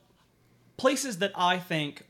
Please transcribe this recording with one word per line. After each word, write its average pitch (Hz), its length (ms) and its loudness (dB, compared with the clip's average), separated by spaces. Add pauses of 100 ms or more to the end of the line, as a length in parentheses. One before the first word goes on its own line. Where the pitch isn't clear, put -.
(760)
places 262 420 0
that 190 160 -2
I 180 240 2
think 156 520 -4